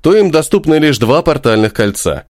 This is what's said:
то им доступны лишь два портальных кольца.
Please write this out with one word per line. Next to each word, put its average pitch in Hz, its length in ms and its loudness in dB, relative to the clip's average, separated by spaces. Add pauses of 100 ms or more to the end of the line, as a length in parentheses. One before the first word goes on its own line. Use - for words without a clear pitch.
то 180 120 2
им 202 140 2
доступны 156 460 0
лишь 151 240 0
два 127 240 0
портальных 113 500 0
кольца. 101 540 -4 (100)